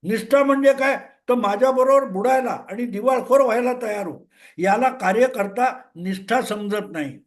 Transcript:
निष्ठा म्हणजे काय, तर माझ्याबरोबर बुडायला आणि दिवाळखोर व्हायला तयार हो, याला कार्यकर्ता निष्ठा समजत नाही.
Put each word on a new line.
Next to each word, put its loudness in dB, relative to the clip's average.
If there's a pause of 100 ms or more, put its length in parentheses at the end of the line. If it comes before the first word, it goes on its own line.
निष्ठा 2
म्हणजे 4
काय, -2 (200)
तर 4
माझ्याबरोबर 2
बुडायला -2
आणि -6
दिवाळखोर 2
व्हायला 0 (100)
तयार -6
हो, -14 (300)
याला 2
कार्यकर्ता 0 (120)
निष्ठा -4
समजत -6
नाही. -8